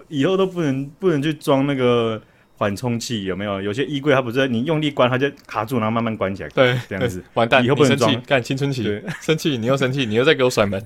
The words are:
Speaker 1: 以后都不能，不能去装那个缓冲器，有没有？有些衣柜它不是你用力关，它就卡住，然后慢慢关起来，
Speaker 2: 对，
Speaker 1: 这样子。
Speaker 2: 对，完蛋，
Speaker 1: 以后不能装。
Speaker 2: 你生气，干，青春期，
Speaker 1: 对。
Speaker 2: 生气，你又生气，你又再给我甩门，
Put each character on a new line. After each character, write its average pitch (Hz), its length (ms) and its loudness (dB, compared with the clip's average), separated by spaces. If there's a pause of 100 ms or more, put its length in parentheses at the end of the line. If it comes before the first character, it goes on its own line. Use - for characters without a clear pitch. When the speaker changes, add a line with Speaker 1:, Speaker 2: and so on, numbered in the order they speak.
Speaker 1:
以 143 180 0
后 185 100 2
都 190 120 2
不 175 160 -4
能， 139 260 -2 (100)
不 190 120 0
能 143 100 0
去 156 100 -2
装 143 360 2
那 143 80 -2
个 120 460 2 (360)
缓 104 180 0
冲 117 240 -4
器， 110 260 -6
有 90 100 -2
没 101 100 -6
有？ 98 160 -4
有 101 100 -4
些 123 140 -2
衣 143 160 -4
柜 143 120 2
它 135 80 4
不 120 100 -4
是 135 160 0
你 120 180 -2
用 156 160 0
力 151 100 -2
关， 131 180 4
它 127 80 0
就 139 120 0 (160)
卡 110 180 -4
住， 123 140 -4
然 110 80 0
后 110 60 0
慢 117 120 0
慢 110 140 -4
关 98 180 -4
起 87 80 -10
来， 73 60 -10
Speaker 2:
对， 123 280 2 (120)
Speaker 1:
这 101 80 -6
样 95 100 0
子。 90 120 -8
Speaker 2:
对， - 60 -14 (100)
完 117 120 2
蛋， 127 160 4
Speaker 1:
以 120 60 2
后 139 60 2
不 139 100 4
能 135 100 4
装。 117 140 2
Speaker 2:
你 120 60 2
生 123 60 -4
气， - 60 -14
干， 131 160 2
青 135 140 -4
春 139 160 -2
期， 123 100 -4
Speaker 1:
对。 104 200 -4 (180)
Speaker 2:
生 160 160 0
气， 151 180 -2
你 113 120 -4
又 135 100 4
生 127 160 0
气， 139 140 0
你 107 80 -2
又 120 100 4
再 156 80 6
给 131 100 0
我 127 60 4
甩 107 160 2
门， 98 200 -2